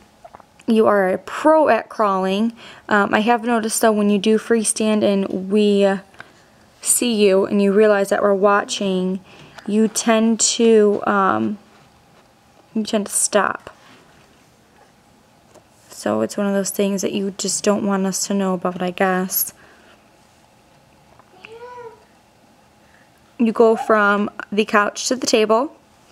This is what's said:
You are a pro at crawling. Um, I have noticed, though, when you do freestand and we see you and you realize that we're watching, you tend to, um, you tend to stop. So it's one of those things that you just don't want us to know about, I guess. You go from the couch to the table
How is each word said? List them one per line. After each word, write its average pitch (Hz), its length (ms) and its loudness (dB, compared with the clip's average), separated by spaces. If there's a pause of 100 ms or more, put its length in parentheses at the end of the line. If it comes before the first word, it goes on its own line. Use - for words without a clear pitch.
(680)
You 220 200 4
are 202 240 2
a 190 80 -2
pro 311 500 2
at - 200 0
crawling. 196 640 -2 (360)
Um, 202 260 2
I 214 60 2
have 220 240 0
noticed, 226 360 -2
though, 226 120 4
when 208 180 2
you 208 80 2
do 220 200 2
freestand 214 640 0
and 196 480 -2
we 202 500 2 (800)
see - 340 0
you 196 300 4
and 202 180 0
you 196 100 2
realize 202 360 4
that - 140 0
we're 202 120 2
watching, 190 840 0 (460)
you 214 220 2
tend 220 520 0
to, 214 680 4
um, 208 520 0 (1160)
you 220 80 -2
tend 208 240 -4
to - 60 -12
stop. - 580 -2 (2250)
So 214 320 -4
it's 220 140 -6
one 202 100 -2
of 196 80 -2
those 196 160 -2
things 196 320 -2
that 196 100 -4
you 202 200 -4
just 190 300 -8
don't 208 240 0
want 196 180 -2
us 190 220 -4
to 202 80 -4
know 190 200 -2
about, 180 280 -6
I 180 80 -4
guess. 185 600 -4 (3750)
You 226 140 2
go 220 240 4
from 208 540 0 (200)
the 208 140 -2
couch 208 440 -2
to 254 80 -2
the 262 100 -6
table 226 500 0 (360)